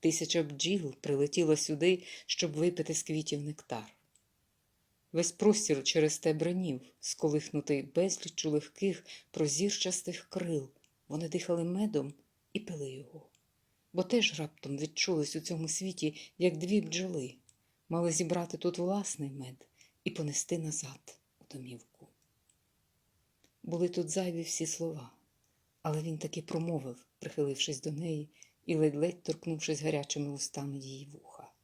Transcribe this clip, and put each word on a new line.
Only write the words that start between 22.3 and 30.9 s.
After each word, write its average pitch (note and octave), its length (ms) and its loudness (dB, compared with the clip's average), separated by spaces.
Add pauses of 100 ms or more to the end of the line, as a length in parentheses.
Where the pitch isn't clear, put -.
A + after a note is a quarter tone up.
Були F3 260 0
тут F3 220 -2
зайві F3 320 0
всі E3 240 -2
слова, D#3 460 -4 (680)
але D#3 200 -2
він D#3+ 160 -4
таки D#3 240 -6
промовив, D#3+ 640 -4 (120)
прихилившись C#3 640 -2
до D#3 120 -4
неї D3+ 360 -4 (380)
і D#3+ 100 2
ледь-ледь D#3 460 4
торкнувшись D#3 600 -2
гарячими D3 480 0
устами C#3+ 480 -6
її C3+ 280 -12